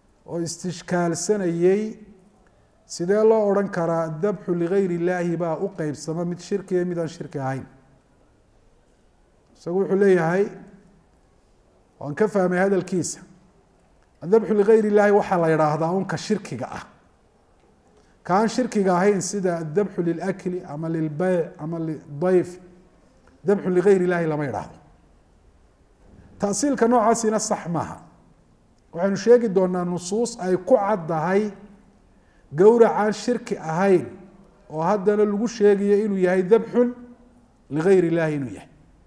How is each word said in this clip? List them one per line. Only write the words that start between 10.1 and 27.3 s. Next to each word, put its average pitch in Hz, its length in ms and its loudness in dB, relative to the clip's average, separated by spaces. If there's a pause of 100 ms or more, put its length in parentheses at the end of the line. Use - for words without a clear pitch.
waan 143 140 -10
ka 214 140 0
fahmay 185 300 0
hadalkiisa, 185 640 -2 (1000)
adhabxu 220 320 2
ligayri 214 360 4
llaahi 208 220 4
waxaa 196 280 2
la 165 80 2
yidhaahdaa 156 480 2
un 190 80 -2
ka 165 120 -6
shirkiga 139 540 -6
ah. - 140 -14 (1400)
Ka 175 120 0
aan 220 120 4
shirkiga 214 460 0
ahayn 190 280 2
sida 185 420 -2
adhabxu 185 380 -2
lilakli 180 640 -4
ama 156 200 -8
lilbayc 160 580 -2 (120)
ama 165 200 -8
lidayf, 160 800 -2 (840)
dhabxu 180 260 0
ligayri 180 360 4
llaahi 175 200 0
lama 151 180 -2
yidhaahdo. - 320 -8 (1600)
Taasiilka 226 500 0
noocaasina 220 500 2